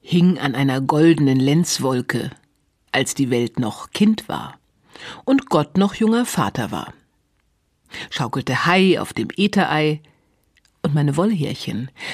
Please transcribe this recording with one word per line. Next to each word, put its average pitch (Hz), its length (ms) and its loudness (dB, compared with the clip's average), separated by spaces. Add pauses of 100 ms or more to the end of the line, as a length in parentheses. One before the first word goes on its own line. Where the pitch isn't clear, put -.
Hing 175 380 2
an 139 160 -4
einer 135 260 0
goldenen 151 580 4
Lenzwolke, 131 920 0 (600)
als 131 240 -2
die 139 140 0
Welt 120 300 -2
noch 113 320 -6
Kind 214 400 0
war - 280 -10 (680)
und 269 240 0
Gott 151 260 0
noch 196 180 2
junger 226 300 0
Vater 113 460 -4
war. - 240 -10 (1120)
Schaukelte 127 560 -4
Hai 185 340 4
auf - 140 -8
dem - 240 -4
Ätherei 156 640 0 (800)
und 147 140 -2
meine 147 240 2
Wollhärchen 147 720 -4 (240)